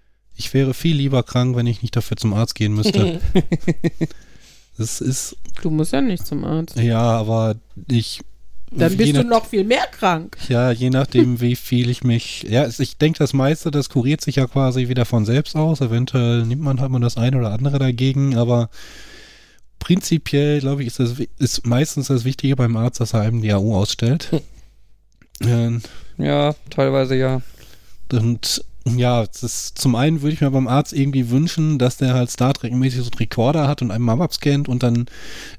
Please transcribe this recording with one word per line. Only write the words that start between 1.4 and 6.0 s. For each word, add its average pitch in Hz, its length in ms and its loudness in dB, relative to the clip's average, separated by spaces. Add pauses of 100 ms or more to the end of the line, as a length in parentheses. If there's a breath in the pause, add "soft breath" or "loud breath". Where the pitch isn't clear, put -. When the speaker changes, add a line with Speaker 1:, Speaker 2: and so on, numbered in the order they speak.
Speaker 1:
wenn 120 100 0
ich 120 140 -2
nicht - 160 -4
dafür 113 220 -2
zum 107 160 0
Arzt 110 200 0
gehen 107 200 0
müsste. 107 520 2
Speaker 2:
<laughs> - 40 4 (1500 soft breath)
Speaker 1:
Das 110 220 -6
ist - 380 -4 (240)
Speaker 2:
Du 160 80 0
musst 156 240 0
ja 277 80 2